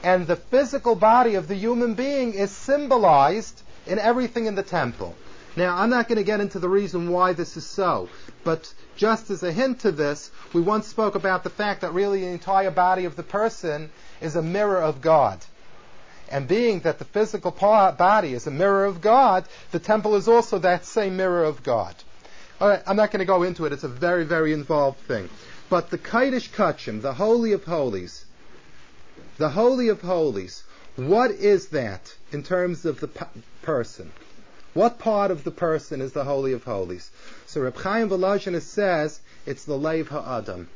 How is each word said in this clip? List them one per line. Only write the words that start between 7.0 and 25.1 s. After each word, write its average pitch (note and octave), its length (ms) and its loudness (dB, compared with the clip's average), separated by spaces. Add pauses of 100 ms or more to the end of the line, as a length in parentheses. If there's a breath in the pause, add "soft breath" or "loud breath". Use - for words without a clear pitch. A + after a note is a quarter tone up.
why F3+ 240 4
this E3+ 240 -6
is D#3 80 -10
so, D3 420 -2 (360 loud breath)
but - 280 -2 (240 soft breath)
just A3 360 0
as F#3 100 -6
a F3 100 -2
hint B3 280 0
to G3+ 120 2
this, D3 380 -2 (240 loud breath)
we E3+ 80 4
once G#3 260 0
spoke G#3 280 -2
about F#3 280 0
the F#3 60 -4
fact G3+ 320 -4
that E3 120 -6
really G3 280 0
the F#3 60 -6
entire F#3 440 0
body F3+ 340 2
of E3+ 100 -6
the E3+ 80 -10
person F3 680 -4 (320 loud breath)
is D#3+ 140 -6
a E3+ 60 0
mirror F#3+ 380 2
of D3+ 220 0
God. C3 380 4 (880 loud breath)
And C#3 180 -4
being G#3 340 2
that D#3+ 180 0
the C#3 60 -12
physical G#3 460 -2
pa-, G3+ 400 6
body F3 420 4
is A#2+ 120 -6
a D3 60 -4
mirror G3 340 2
of F#3 160 -4
God, G#3 440 6 (260 loud breath)
the E3+ 80 -2
temple G#3+ 360 2
is G3 120 2
also A3+ 320 6
that F3 260 2
same G3 320 -2
mirror F3+ 260 2
of C#3+ 200 -2
God. A2+ 320 0 (680 loud breath)
All G#3 80 6
right, G3 160 4
I'm G3 100 0
not G#3 160 4
gonna F#3+ 140 -2
go F3+ 180 4
into E3+ 220 -2
it. C#3+ 80 -2
It's C#3 100 -8
a D3 60 -4
very, E3+ 340 0
very D#3 300 0
involved C#3+ 460 0
thing. G#2+ 300 -4 (400 loud breath)